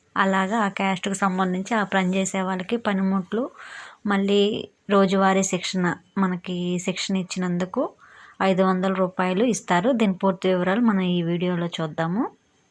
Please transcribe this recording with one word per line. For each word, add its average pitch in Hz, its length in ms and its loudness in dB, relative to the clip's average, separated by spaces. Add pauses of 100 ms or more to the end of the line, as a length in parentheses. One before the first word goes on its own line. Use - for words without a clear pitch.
(160)
అలాగా 196 440 0
ఆ 202 100 0
క్యాస్ట్‌కి 196 480 -2
సంబంధించి 185 560 0
ఆ 214 100 2
పని 190 280 0
చేసే 190 300 -2
వాళ్ళకి 185 360 -2
పనిముట్లు, 196 680 0 (600)
మళ్ళీ 202 340 2 (500)
రోజువారీ 196 540 4
శిక్షణ, 185 420 -2 (320)
మనకి 185 380 -2 (240)
శిక్షణ 190 380 -4
ఇచ్చినందుకు 180 640 -4 (600)
ఐదు 190 220 4
వందల 190 300 2
రూపాయలు 185 520 0
ఇస్తారు. 190 460 2
దీని 220 240 2
పూర్తి 185 320 0
వివరాలు 185 340 2
మనం 202 240 2
ఈ 180 160 2
వీడియోలో 170 460 -2
చూద్దాము. 165 560 -4 (480)